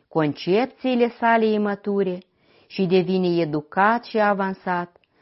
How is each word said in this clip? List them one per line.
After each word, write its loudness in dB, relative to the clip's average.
concepțiile 0
sale 2
imature -2
și -2
devine 2
educat 0
și -4
avansat -2